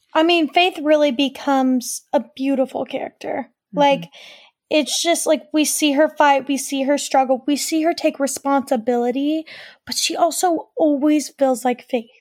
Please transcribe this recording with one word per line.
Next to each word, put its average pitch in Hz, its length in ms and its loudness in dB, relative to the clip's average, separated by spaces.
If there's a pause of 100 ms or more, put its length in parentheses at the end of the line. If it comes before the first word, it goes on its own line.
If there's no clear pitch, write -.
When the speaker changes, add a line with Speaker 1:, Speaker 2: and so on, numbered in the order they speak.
(120)
Speaker 1:
I 311 100 2
mean, 330 300 2
Faith 359 300 2
really 294 280 4
becomes 262 920 -2 (100)
a 294 100 2 (140)
beautiful 262 480 -2
character. - 640 -8 (200)
Speaker 2:
Mm-hmm. 190 100 -4
Speaker 1:
Like, 185 320 2 (580)
it's - 340 0
just, 330 240 0
like, 311 180 0 (100)
we 302 100 2
see 302 280 0
her 302 260 2
fight, 277 280 4
we 269 120 -2
see 269 240 -4
her 277 160 0
struggle, 262 480 0
we 294 100 2
see 320 240 -2
her 330 140 0
take 302 260 -2
responsibility, 269 1300 -2 (400)
but 233 100 -8
she - 180 -4
also 339 640 0
always 302 540 2
feels 262 340 0
like 247 240 -4
Faith. 226 220 -4 (100)